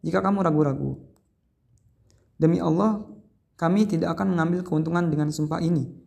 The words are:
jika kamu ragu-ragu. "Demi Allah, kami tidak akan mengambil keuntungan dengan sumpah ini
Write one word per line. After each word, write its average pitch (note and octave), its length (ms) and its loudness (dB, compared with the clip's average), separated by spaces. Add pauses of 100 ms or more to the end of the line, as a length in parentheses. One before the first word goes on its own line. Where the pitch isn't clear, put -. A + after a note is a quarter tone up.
jika F3 160 0
kamu G3 240 2
ragu-ragu. C#3+ 560 0 (1400)
"Demi E3 240 2
Allah, G3 400 0 (560)
kami F#3+ 300 2
tidak E3+ 320 -2
akan F#3+ 180 0
mengambil E3+ 300 0
keuntungan E3 420 0
dengan D3+ 240 0
sumpah D#3+ 300 -4
ini E3 260 0 (180)